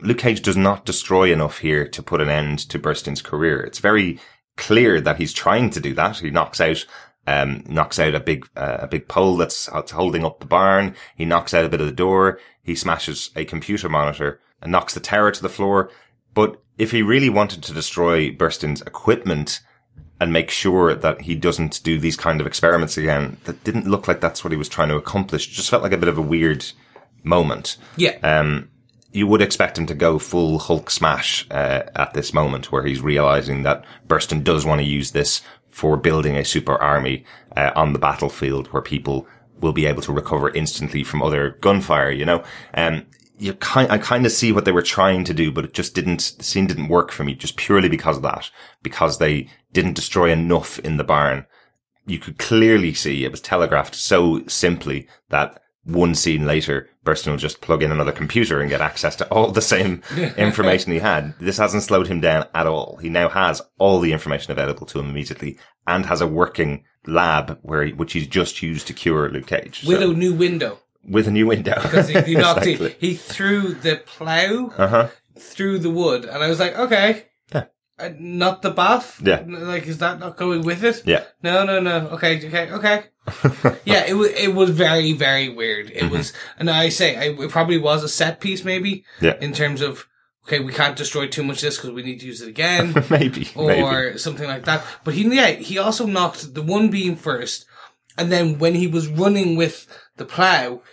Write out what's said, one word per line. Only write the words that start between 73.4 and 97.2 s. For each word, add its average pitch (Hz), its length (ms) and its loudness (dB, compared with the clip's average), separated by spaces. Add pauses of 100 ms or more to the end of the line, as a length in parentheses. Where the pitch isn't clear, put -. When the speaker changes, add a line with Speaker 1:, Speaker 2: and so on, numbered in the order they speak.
Speaker 2:
the 151 220 0 (100)
plow 196 680 -2
Speaker 1:
Uh-huh. 113 320 4 (300)
Speaker 2:
through 196 420 -4
the 165 100 -2
wood, 156 340 0
and 143 180 -6
I 156 60 0
was 165 120 2
like, 175 180 0
"Okay." 220 460 2 (280)
Speaker 1:
Yeah. 139 120 -2 (340)
Speaker 2:
Uh, 170 200 -8
not 175 440 -2
the 190 80 0
bath? 214 520 0
Speaker 1:
Yeah. 95 180 4
Speaker 2:
N-, 170 280 -10
like, 165 180 -6
is 160 120 -8
that 170 200 -2
not 175 180 -12
going 175 260 -2
with 170 200 -2
it? 233 240 0
Speaker 1:
Yeah. - 180 2 (180)
Speaker 2:
No, 180 220 2
no, 196 160 0
no. 170 340 -2
Okay, 160 340 0
okay, 165 240 -4
okay. 208 320 0 (220)
Speaker 1:
<laughs> - 580 0
Speaker 2:
Yeah, 202 220 4
it 190 80 0
wa-, 208 100 4
it 196 300 2
was 185 160 4
very, 160 420 4
very 135 360 0
weird. 110 420 -6
It - 140 -4
Speaker 1:
Mm-hmm. 82 120 0
Speaker 2:
was, - 160 -4 (260)
and 170 120 -2
I 160 180 2
say, 160 280 0
I, 135 80 -4 (200)
it 127 60 -6
probably 165 280 2
was 151 240 2
a 151 60 -6
set 165 320 -2
piece, 190 240 -6
maybe. 190 400 -4 (160)
Speaker 1:
Yeah. - 200 4
Speaker 2:
In 143 120 -6
terms 143 280 -2
of, - 260 -8 (400)
okay, 147 140 -2
we 131 120 -8
can't 143 240 0
destroy 139 320 -6
too 143 160 -6
much 139 140 -4
of - 40 -6
this 147 160 -4
'cause 127 140 -12
we 123 100 -10
need 123 180 -10
to 127 60 -16
use 117 160 -14
it 113 60 -16
again. 170 460 0 (120)
Speaker 1:
<laughs> - 40 0
Maybe, 135 440 2
Speaker 2:
Or 151 140 -2
Speaker 1:
maybe. 131 500 2
Speaker 2:
something 147 300 -6
like 131 160 -8
that. 156 200 -2 (200)
But 151 100 -2
he, 196 80 0 (120)
yeah, 240 160 6
he - 280 -6
also 220 280 0
knocked 175 480 -2
the 151 80 -8
one 202 280 2
beam 180 260 -2
first, 123 500 -6 (520)